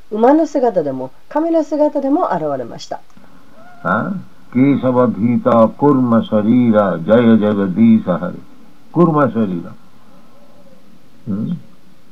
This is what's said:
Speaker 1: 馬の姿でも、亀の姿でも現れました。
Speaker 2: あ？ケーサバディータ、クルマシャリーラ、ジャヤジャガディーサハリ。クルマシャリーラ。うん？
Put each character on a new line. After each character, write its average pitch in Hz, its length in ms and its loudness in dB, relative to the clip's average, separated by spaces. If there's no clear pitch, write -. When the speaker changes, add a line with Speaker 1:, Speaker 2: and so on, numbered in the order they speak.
Speaker 1:
馬 226 220 4
の 311 120 2
姿 233 380 -2
で 143 80 -4
も、 131 200 -8
亀 320 220 -2
の 320 120 0
姿 294 380 -2
で 269 80 -2
も 330 240 0
現 165 80 -4
れ 123 80 -8
ま - 140 -14
し - 80 -18
た。 - 120 -10
Speaker 2:
あ？ 117 280 -2
ケ 123 80 -2
ー 135 220 2
サ 127 100 0
バ 123 160 2
デ 110 60 -2
ィ 113 280 0
ー - 20 -12
タ、 117 260 4
ク - 180 0
ル 147 60 4
マ 120 320 2
シ - 40 -14
ャ 107 120 0
リ 120 300 2
ー 107 40 4
ラ、 95 240 2
ジ 82 60 -8
ャ 117 260 4
ヤ 110 60 6
ジ 101 80 2
ャ 104 100 0
ガ 101 120 0
デ 90 60 -2
ィ 110 280 4
ー - 40 -8
サ - 120 -2
ハ 90 140 -6
リ。 - 100 -14
ク 170 120 4
ル 165 80 0
マ 143 160 2
シ 98 60 -8
ャ 113 100 0
リ 95 80 -4
ー 85 120 -8
ラ。 - 60 -16
う - 20 -4
ん？ 135 300 -6